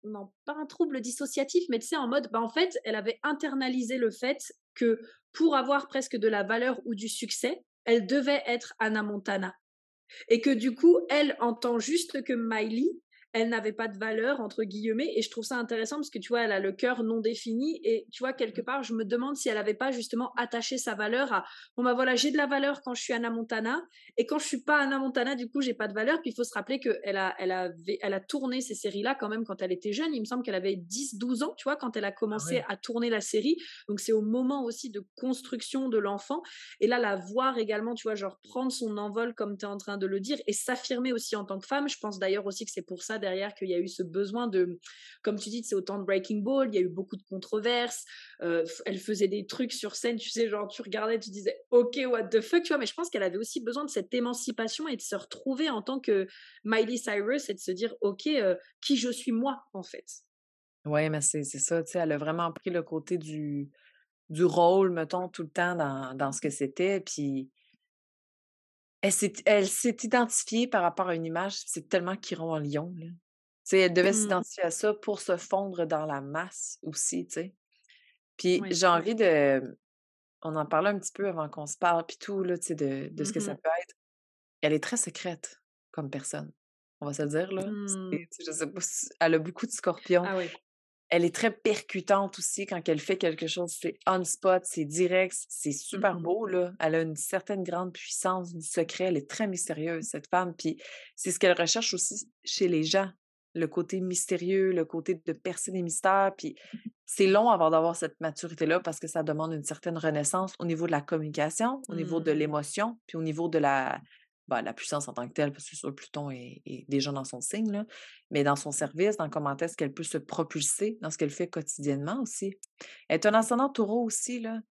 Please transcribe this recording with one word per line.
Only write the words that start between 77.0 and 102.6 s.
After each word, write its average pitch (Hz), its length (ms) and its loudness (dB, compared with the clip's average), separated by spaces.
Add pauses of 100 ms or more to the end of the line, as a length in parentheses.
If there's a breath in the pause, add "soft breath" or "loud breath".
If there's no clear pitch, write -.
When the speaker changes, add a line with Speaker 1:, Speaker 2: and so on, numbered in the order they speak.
Speaker 2:
tu - 60 -12
sais. 180 220 -6 (800 soft breath)
Puis 180 240 4
Speaker 1:
Ouais, 190 120 -2
Speaker 2:
j'ai 175 140 4
envie 175 260 4
Speaker 1:
ouais. 151 480 6
Speaker 2:
de... - 160 -10 (640)
On 156 140 -4
en 151 100 0
parlait 165 240 2
un 202 100 -2
petit - 140 -10
peu 196 140 -4
avant 160 220 -4
qu'on 151 160 -10
se 147 120 -10
parle, 170 280 2
puis - 120 -14
tout, 196 240 -4
là, 180 160 0
tu 175 100 -6
sais, 165 80 -2
de, 139 340 -2
de 156 140 -6
ce 202 80 -2
que 165 80 -2
ça 151 140 -4
Speaker 1:
Mhm. - 100 -12
Speaker 2:
peut 160 60 0 (120)
être. - 140 -16 (680)
Elle 151 120 4
est 156 100 2
très - 140 -4
secrète - 640 -6 (300)
comme 147 180 -6
personne, 147 420 -8 (480)
on 147 60 -8
va 143 80 -4
se 143 80 -4
le 147 80 0
dire, 175 220 0
là. 190 120 -4 (220)
C'est, 196 100 -2
Speaker 1:
Mm. 190 160 -8
Speaker 2:
tu 170 200 -4
sais, - 160 -18
je 160 40 -8
sais 156 160 -4
pas 147 140 -8
si... - 260 -6 (120)
Elle 165 160 6
a 160 40 6
beaucoup 165 260 -6
de 233 60 -6
scorpions. 175 540 2
Speaker 1:
Ah 196 100 -2
ouais. 175 160 -2 (600)
Speaker 2:
Elle 170 140 6
est 175 80 2
très 226 160 2
percutante 202 880 0
aussi 190 300 -4
quand 170 200 -4
elle 156 120 4
fait 185 180 0
quelque 165 300 0
chose, 175 340 -4
c'est - 240 -4
on 190 180 4
spot, 185 400 4
c'est 160 220 -4
direct, 180 480 2
c-, - 160 -8
c'est - 220 -4
super 190 460 -2
Speaker 1:
Mhm. 170 40 -6
Speaker 2:
beau, 190 240 0
là. 180 340 0
Elle 160 140 2
a 165 80 4
une 160 140 -2
certaine 190 480 -4
grande 175 300 -4
puissance 185 600 -4
du 165 80 -10
secret, 165 440 -2
elle 180 120 2
est 139 100 -4
très 220 200 -2
mystérieuse, 165 580 -4
cette - 220 -8
femme, 180 280 2
puis 160 240 -4 (360 loud breath)
c'est - 160 -4
ce - 80 -4
qu'elle 175 200 8
recherche 196 360 2
aussi - 360 -4 (120)
chez - 240 2